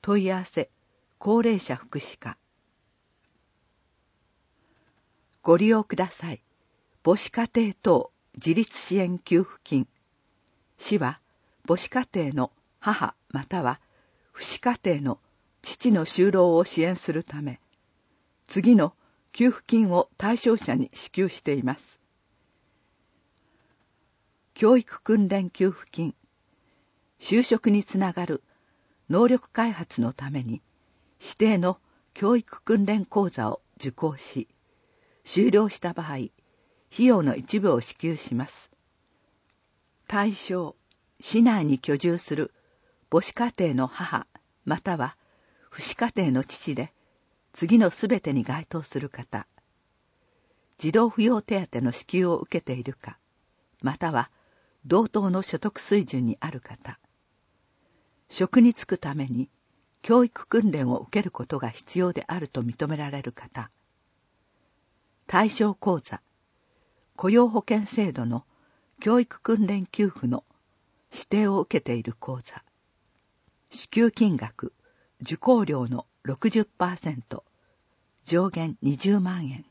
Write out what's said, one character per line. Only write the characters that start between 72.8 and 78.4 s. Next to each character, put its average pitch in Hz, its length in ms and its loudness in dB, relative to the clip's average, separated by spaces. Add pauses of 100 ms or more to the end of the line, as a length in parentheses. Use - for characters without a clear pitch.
支 - 180 -18
給 226 240 2
金 196 240 2
額、 - 360 -10 (480)
受 160 160 -8
講 240 280 4
料 135 240 -2
の 120 180 -6 (160)
六 - 280 -2
十 214 140 2
パ 180 260 -4
ー 180 60 -8
セ - 140 -6
ン 123 180 -10
ト、 - 160 -14 (800)
上 180 240 2